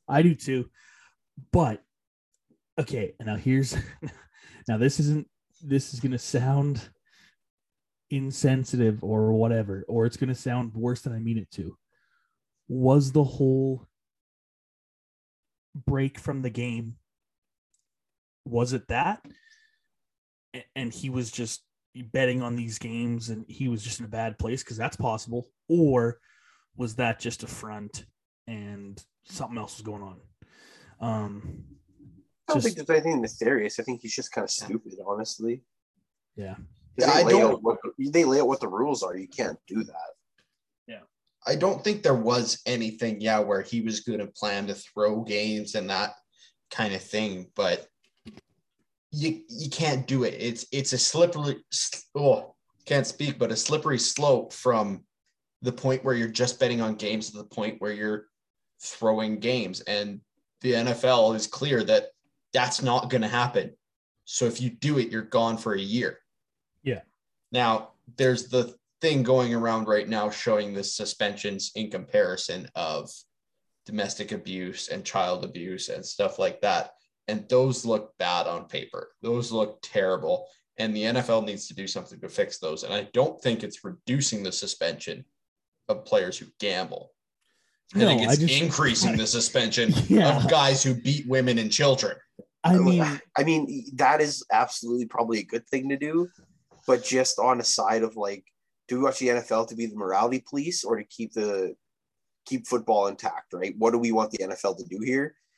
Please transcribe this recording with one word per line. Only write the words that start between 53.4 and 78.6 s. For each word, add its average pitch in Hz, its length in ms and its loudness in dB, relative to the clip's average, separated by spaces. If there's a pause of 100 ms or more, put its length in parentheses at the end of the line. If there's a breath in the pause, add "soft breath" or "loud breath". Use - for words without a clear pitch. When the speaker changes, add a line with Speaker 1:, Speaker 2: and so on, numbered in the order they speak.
Speaker 3:
a 110 40 -2
slippery 143 440 0
slope 143 520 2
from 107 540 0 (560)
the 123 100 0
point 131 320 0
where 131 120 2
you're 117 120 0
just 120 320 -2
betting 120 220 2
on 110 140 0
games 107 360 -4
to 104 60 -16
the 104 80 -14
point - 360 -6
where 208 120 -4
you're 208 340 -4 (540)
throwing 110 580 0
games. 110 420 -2
And 104 400 -4 (400)
the 123 140 2
N 117 140 0
F 117 160 0
L 113 280 6
is 110 140 -4
clear 131 380 0
that 107 240 4 (440)
that's 123 280 0
not 123 280 2
gonna 113 180 2
happen. 120 480 0 (500)
So - 200 -2
if 117 160 -2
you 127 80 0
do 143 300 0
it, 117 120 -2
you're 110 100 -4
gone 113 360 2
for 110 160 -2
a 98 60 0
year. 104 400 -2 (640)
Speaker 1:
Yeah. 117 180 -4 (500)
Speaker 3:
Now, 117 420 0 (240)
there's 127 320 2
the 123 280 0 (240)
thing 147 220 2
going 123 300 4
around 113 340 0
right 104 220 2
now 107 200 0
showing 104 440 0
the 98 100 -6
suspensions 101 920 -4
in 107 140 -4
comparison 92 840 0
of 80 340 -4 (760)
domestic 101 480 -6
abuse 92 560 -8
and 95 160 -8
child 90 400 -2
abuse 90 440 -10
and - 160 -10
stuff - 320 -2
like 92 240 -2
that. 95 300 0 (360)
And 107 220 -6
those 127 360 4
look 110 340 -2
bad 87 260 0
on 85 220 -6